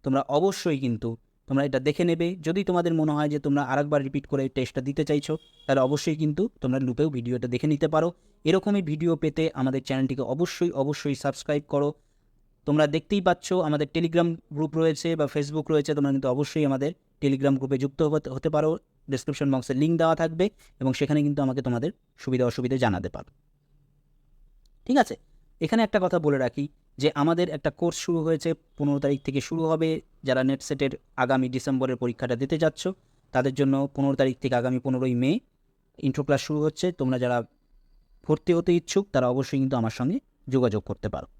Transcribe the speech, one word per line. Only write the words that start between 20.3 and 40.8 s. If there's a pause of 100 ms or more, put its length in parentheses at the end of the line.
এবং
সেখানে
কিন্তু
আমাকে
তোমাদের (260)
সুবিধা
অসুবিধা
জানাতে
পারো। (1600)
ঠিক
আছে, (460)
এখানে
একটা
কথা
বলে
রাখি (300)
যে
আমাদের
একটা
কোর্স
শুরু
হয়েছে, (240)
পনেরো
তারিখ
থেকে
শুরু
হবে। (220)
যারা
নেট
সেটের (260)
আগামী
ডিসেম্বরের
পরীক্ষাটা
দিতে
যাচ্ছ, (440)
তাদের
জন্য
পনেরো
তারিখ
থেকে
আগামী
পনেরোই
মে (580)
ইন্ট্রো
ক্লাস
শুরু
হচ্ছে।
তোমরা
যারা (800)
ভর্তি
হতে
ইচ্ছুক
তারা
অবশ্যই
কিন্তু
আমার
সঙ্গে (300)
যোগাযোগ